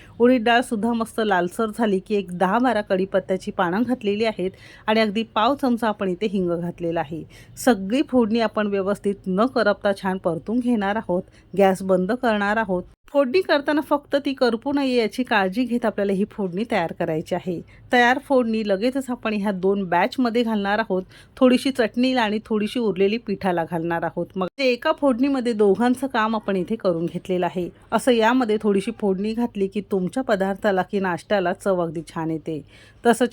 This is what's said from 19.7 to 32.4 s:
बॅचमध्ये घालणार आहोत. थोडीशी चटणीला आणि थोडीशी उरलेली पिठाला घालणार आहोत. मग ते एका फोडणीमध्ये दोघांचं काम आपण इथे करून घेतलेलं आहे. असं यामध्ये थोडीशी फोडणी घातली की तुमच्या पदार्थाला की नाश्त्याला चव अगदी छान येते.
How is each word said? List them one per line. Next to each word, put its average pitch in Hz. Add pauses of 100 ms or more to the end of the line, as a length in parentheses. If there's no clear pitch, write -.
बॅचमध्ये 214
घालणार 208
आहोत. 190 (340)
थोडीशी 254
चटणीला 254
आणि 214
थोडीशी 214
उरलेली 202
पिठाला 190
घालणार 170
आहोत. 170 (100)
मग 185 (100)
ते 277
एका 254
फोडणीमध्ये 262
दोघांचं 214
काम 226
आपण 208
इथे 185
करून 170
घेतलेलं 180
आहे. 170 (220)
असं -
यामध्ये 226
थोडीशी 202
फोडणी 202
घातली 220
की 196
तुमच्या 190
पदार्थाला 196
की 196
नाश्त्याला 185
चव 185
अगदी 165 (120)
छान 160
येते. 156 (440)